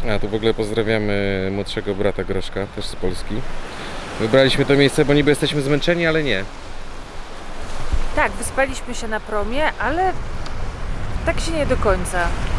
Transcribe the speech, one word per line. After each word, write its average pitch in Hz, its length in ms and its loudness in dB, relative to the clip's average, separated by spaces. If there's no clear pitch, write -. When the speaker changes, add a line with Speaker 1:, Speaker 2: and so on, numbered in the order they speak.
Speaker 1:
A, 101 40 2
tu 107 100 2
w 104 60 0
ogóle 110 180 2
pozdrawiamy 104 960 0
młodszego 101 440 -2
brata 98 280 0
Groszka, 95 520 -2
też 107 100 -6
z - 100 -6
Polski. 92 400 -2
Wybraliśmy 131 460 4
to 143 100 4
miejsce, 139 300 4
bo 143 80 4
niby 143 180 4
jesteśmy 143 300 0
zmęczeni, 156 460 2
ale 160 160 2
nie. 101 200 0
Speaker 2:
Tak, 285 160 2
wyspaliśmy 262 640 -2
się 233 120 -4
na 214 120 -2
promie, 214 440 0
ale 320 340 0
tak 330 140 0
się 330 120 0
nie 311 140 0
do 254 120 2
końca 185 400 2